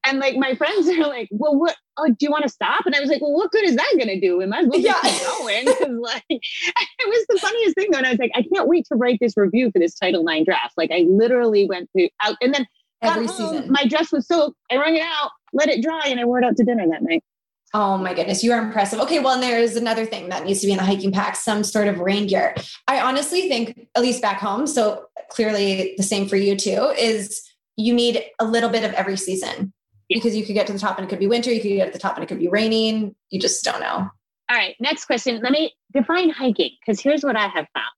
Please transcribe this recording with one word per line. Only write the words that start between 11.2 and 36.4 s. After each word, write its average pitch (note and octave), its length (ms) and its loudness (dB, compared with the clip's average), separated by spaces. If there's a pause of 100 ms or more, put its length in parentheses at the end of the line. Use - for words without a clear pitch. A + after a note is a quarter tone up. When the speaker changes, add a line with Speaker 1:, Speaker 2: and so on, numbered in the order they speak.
Speaker 1:
went F3+ 260 -6
through, F3+ 160 4 (140)
out, G#3+ 180 -2
and C4 140 2
then C4+ 120 -2 (360)
got A3 140 2
Speaker 2:
Every A3+ 100 -2
Speaker 1:
home, - 100 -6 (200)
Speaker 2:
season. C4 160 -2
Speaker 1:
my C#4+ 140 4
dress D#4 260 2
was C#4+ 140 -2
soaked. D#4+ 300 2 (140)
I B3 60 0
wrung D#4 200 2
it D#4 60 0
out, D#4+ 280 -4 (220)
let D4 160 2
it A#3+ 140 0
dry, D#4+ 240 -2
and B3+ 140 -2
I A#3+ 40 -2
wore B3 140 2
it B3+ 60 4
out B3 120 2
to A#3+ 80 4
dinner A3 240 2
that E3 140 -2
night. E4 200 0 (500)
Speaker 2:
Oh G3+ 240 0
my F#3 180 -4
goodness, F#3+ 280 -2
you A#3 100 2
are A#3 80 2
impressive. A3 400 -2
Okay, D4+ 200 2
well, C4 140 2
and B3+ 80 -2
there A#3+ 180 0
is A#3 160 2
another A3+ 280 -2
thing G3 260 -8
that E3 140 -6
needs F#3+ 160 0
to G3+ 60 0
be G3 60 2
in F#3+ 60 0
the F#3+ 60 0
hiking F#3+ 280 0
pack, G3+ 240 -2
some G#3 260 -2
sort G#3 260 0
of F#3 120 -2
rain G3+ 260 0
gear. F#3 280 0 (340)
I C4 120 0
honestly C#4+ 480 -2
think, A#3 460 -4
at B3 80 2
least B3 180 0
back G3+ 200 0
home, G#3 260 -2
so G#3+ 400 0 (220)
clearly G3+ 680 0
the G3+ 60 -2
same G3 240 0
for G3 100 -2
you G3 200 2
too, G#3 420 0
is A3 420 -2 (360)
you A3+ 180 2
need A#3+ 300 2 (160)
a A3+ 40 2
little A3+ 260 0
bit A3+ 140 0
of G3+ 100 -2
every G3 220 -2
season. F#3+ 560 -6 (360)
Speaker 1:
Yeah. F#3 100 0
Speaker 2:
Because A3+ 180 0
you G#3+ 80 -4
could G#3 100 -6
get G3+ 120 0
to G#3 60 -6
the G3 80 -6
top G3 180 -4
and F#3+ 80 -8
it - 20 -12
could F#3+ 120 -6
be G3+ 80 2
winter, A#3+ 240 0
you A3 80 0
could G#3 80 -4
get G3 180 0
to - 60 -8
the - 80 -14
top - 160 -4
and E3+ 80 -8
it - 20 -12
could E3+ 140 -8
be F3 80 0
raining. A3 680 0 (160)
You F#3+ 100 -6
just F#3+ 240 -2
don't - 160 -2
know. - 300 -4 (400)
Speaker 1:
All A#3+ 60 2
right, G3 240 -2
next C#4+ 240 -4
question. A#3 360 -2
Let B3 120 0
me D#4 200 0 (220)
define E4+ 360 2
hiking, A#3+ 420 0 (120)